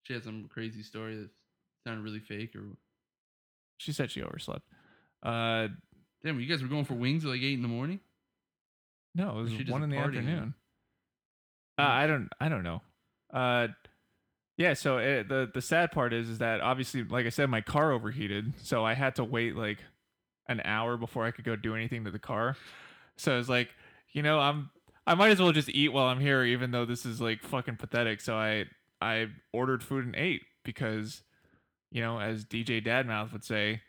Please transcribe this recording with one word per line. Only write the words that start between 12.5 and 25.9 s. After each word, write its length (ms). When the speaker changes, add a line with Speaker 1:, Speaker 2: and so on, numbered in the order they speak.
Speaker 2:
know. 180
Uh, 360
yeah, 180
so 240
it, 300
the, 240
the 80
sad 320
part 220
is, 140
is 100
that 240
obviously, 420
like 220
I 20
said, 220
my 100
car 320
overheated, 680
so 220
I 100
had 220
to 80
wait, 320
like, 220
an 160
hour 320
before 300
I 60
could 120
go 100
do 220
anything 280
to 60
the 80
car. 380
So 220
it's 100
like, 200
you 100
know, 180
I'm, 300
I 80
might 160
as 100
well 120
just 160
eat 240